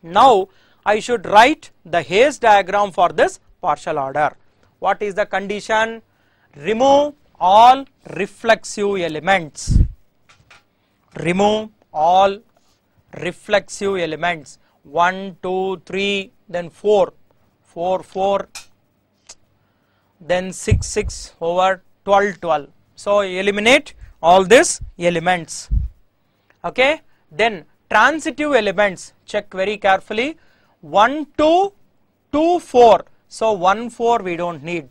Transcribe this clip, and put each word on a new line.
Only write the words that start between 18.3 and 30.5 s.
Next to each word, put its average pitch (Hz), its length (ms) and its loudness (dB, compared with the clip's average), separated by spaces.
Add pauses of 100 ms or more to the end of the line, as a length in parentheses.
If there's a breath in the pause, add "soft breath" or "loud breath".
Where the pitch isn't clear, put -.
then 180 320 -6
six, - 360 -2
six - 560 -8
over 185 400 0 (240)
twelve, 196 340 0
twelve. 151 280 -4 (260)
So 202 260 -2
eliminate 202 720 0 (300 soft breath)
all 180 220 6
these 247 360 4 (180)
elements. 175 680 -4 (960)
Okay. 262 380 0 (280)
Then 196 360 -4 (240)
transitive 285 640 0
elements, 202 580 0 (140)
check - 260 -8
very 190 240 -4
carefully. 214 640 -2 (420)